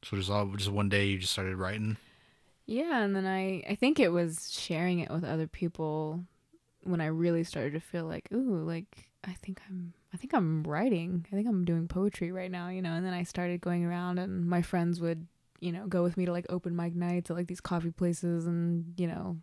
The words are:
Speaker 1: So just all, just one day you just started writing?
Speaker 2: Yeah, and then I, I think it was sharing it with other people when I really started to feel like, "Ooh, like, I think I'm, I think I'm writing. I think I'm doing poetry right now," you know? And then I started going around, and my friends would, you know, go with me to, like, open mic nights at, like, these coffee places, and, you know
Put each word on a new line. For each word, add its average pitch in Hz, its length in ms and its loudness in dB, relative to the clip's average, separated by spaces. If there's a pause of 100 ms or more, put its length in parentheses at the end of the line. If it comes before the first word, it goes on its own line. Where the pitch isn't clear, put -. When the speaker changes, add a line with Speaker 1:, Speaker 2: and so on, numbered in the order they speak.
Speaker 1:
So - 140 -4
just 92 120 -2
all, 101 160 2 (100)
just 98 140 -2
one 101 200 2
day 101 160 6
you 98 120 2
just 92 140 -2
started 95 240 -2
writing? 107 400 -2 (680)
Speaker 2:
Yeah, 262 380 0
and 202 120 2
then 190 120 0
I, 190 420 0
I 202 60 0
think 277 260 4
it 196 120 8
was 170 400 0
sharing 175 480 0
it - 100 -4
with 165 140 0
other 160 220 -2
people 156 800 -4 (600)
when 175 160 2
I 156 60 0
really 165 380 4
started 143 300 -2
to 160 60 -2
feel 170 240 -6
like, 160 280 -8
"Ooh, 220 320 0
like, 165 460 -6 (140)
I 185 100 -6
think - 340 -10
I'm, 180 240 -8 (220)
I - 20 -8
think 254 160 -8
I'm 160 300 4
writing. 170 680 0
I 202 40 -6
think 208 140 2
I'm 190 160 4
doing 165 240 2
poetry 185 440 0
right 185 180 -6
now," 180 180 -4
you 185 120 -4
know? 170 120 0
And 165 120 0
then 185 100 -2
I 175 100 -2
started 175 360 -2
going 175 240 2
around, 180 340 0
and 185 300 0
my 175 140 4
friends 170 380 2
would, 165 260 -2 (340)
you 175 120 -2
know, 190 140 -6
go 180 160 2
with 175 140 2
me 185 100 2
to, 180 60 0
like, 175 180 -2
open 175 260 -2
mic 170 180 -2
nights 175 360 0
at, 165 60 -2
like, 175 120 -2
these 175 120 -8
coffee 170 300 -2
places, 170 560 0
and, 170 500 0
you 175 120 0
know 170 340 -4